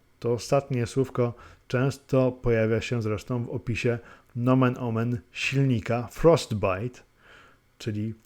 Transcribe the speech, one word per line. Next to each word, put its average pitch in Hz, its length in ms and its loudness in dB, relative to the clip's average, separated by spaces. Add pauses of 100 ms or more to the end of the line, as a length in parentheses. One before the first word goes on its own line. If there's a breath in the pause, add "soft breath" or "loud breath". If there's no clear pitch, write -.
(180)
To 120 140 -2
ostatnie 123 540 0
słówko 123 480 -2 (340 loud breath)
często 131 640 0
pojawia 113 480 2
się 120 220 -4
zresztą 110 420 -4
w - 60 -10
opisie 117 480 -2 (380 loud breath)
nomen 127 420 4
omen 117 400 -2 (140)
silnika 120 800 0
Frostbite, 107 880 2 (800 soft breath)
czyli 110 360 -6 (100)